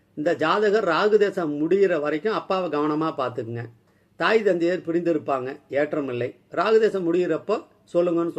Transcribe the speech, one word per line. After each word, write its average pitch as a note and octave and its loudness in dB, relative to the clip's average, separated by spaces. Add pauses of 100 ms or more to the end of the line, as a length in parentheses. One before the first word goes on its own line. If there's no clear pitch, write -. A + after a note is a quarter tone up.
(160)
இந்த D3+ -2
ஜாதகர் G3+ 2
ராகு G3 4
தேசம் F#3 0
முடியிற E3+ 2
வரைக்கும் D3+ -2
அப்பாவை F#3 -2
கவனமா D3+ 0
பார்த்துக்குங்க. A#2 -6 (500)
தாய் G#3+ 2
தந்தையர் F3 0
பிரிந்திருப்பாங்க, D3 -2 (100)
ஏற்றம் D3 -2
இல்லை. B2 -4 (160)
ராகு G3+ 4
தேசம் F#3+ 0
முடியிறப்போ F3 0 (300)
சொல்லுங்கன்னு E3+ 0